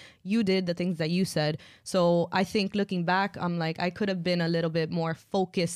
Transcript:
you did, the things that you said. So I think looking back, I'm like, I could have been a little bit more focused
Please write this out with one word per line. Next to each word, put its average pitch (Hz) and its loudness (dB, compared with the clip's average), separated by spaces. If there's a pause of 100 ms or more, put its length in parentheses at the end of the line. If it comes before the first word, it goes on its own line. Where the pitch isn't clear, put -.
(240)
you 214 0
did, 190 2
the 175 -2
things 175 -2
that 160 0
you 185 2
said. 151 0 (240)
So 170 4
I 185 2
think 190 -2
looking 196 0
back, 190 0
I'm 175 -2
like, 160 -2
I 180 0
could 202 -2
have 180 -2
been 175 0
a 165 0
little 165 0
bit 160 0
more 165 -2
focused 180 -2